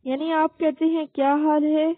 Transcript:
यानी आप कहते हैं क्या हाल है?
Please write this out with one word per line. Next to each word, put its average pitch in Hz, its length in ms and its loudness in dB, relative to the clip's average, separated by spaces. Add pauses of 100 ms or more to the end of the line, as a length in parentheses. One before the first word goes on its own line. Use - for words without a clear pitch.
यानी 277 280 -4
आप 311 260 -2
कहते 320 280 -2
हैं 320 220 -2
क्या 277 260 0
हाल 302 300 2
है? 311 320 0